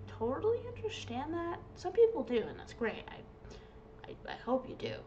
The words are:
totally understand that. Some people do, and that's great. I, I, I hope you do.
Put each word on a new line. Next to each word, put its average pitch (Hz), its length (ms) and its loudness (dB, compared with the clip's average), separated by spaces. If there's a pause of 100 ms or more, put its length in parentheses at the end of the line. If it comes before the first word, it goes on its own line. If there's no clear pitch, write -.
totally 330 600 2
understand 330 680 -4
that. 339 260 -2 (160)
Some 359 180 -2
people 440 300 10
do, 247 140 2
and - 220 -2
that's - 140 -10
great. - 360 -2
I, - 1000 -14
I, - 220 -10
I 71 60 -6
hope 254 300 0
you - 80 -8
do. 110 200 -4 (100)